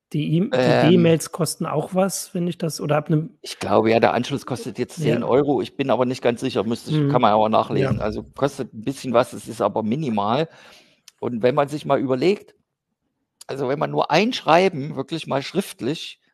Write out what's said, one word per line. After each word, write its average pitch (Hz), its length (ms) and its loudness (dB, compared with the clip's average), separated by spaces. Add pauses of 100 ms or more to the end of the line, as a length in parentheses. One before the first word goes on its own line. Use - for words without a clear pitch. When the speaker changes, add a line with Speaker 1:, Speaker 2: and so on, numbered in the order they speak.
(140)
Speaker 1:
Die 156 240 0
E-, - 20 4
die 214 120 0
Speaker 2:
Ähm. 123 400 4
Speaker 1:
D-Mails 165 400 4
kosten 160 340 -4
auch 151 280 -4
was, 185 400 -2
wenn 175 140 -2
ich 170 80 -6
das, 160 240 -6
oder 147 160 0
ab 151 140 -2
'nem 156 200 0 (120)
Speaker 2:
Ich - 160 -14
glaube, 107 320 2
ja, 113 100 4
der 101 140 4
Anschluss 123 320 -4
kostet 120 320 -8
jetzt - 200 -6
Speaker 1:
Ja. 156 60 -6 (100)
Speaker 2:
zehn 117 80 -2
Euro. 135 380 2
Ich - 160 -8
bin 135 140 -2
aber 120 160 2
nicht 127 160 -4
ganz 120 180 0
sicher, 120 240 -2
müsste 113 280 -4
ich, 151 60 0
Speaker 1:
Mhm. 143 120 2
Speaker 2:
kann 123 120 2
man 107 100 6
aber 107 180 4
nachlesen. 110 480 2
Speaker 1:
Ja. - 40 -4
Speaker 2:
Also 107 200 -4 (140)
kostet 135 360 -4
ein 110 100 -14
bisschen 135 300 -6
was, 120 220 4
es 107 140 -12
ist 117 120 -10
aber 107 220 0
minimal. 120 640 -2 (720)
Und 117 220 -4
wenn 123 120 4
man 143 140 2
sich 147 160 -10
mal 139 160 0
überlegt, 135 540 -2 (920)
also 135 220 -6
wenn 143 100 -2
man 143 120 -2
nur 147 200 -2
ein 208 220 2
Schreiben 160 640 2
wirklich 143 300 -8
mal 139 160 -2
schriftlich - 800 -6 (140)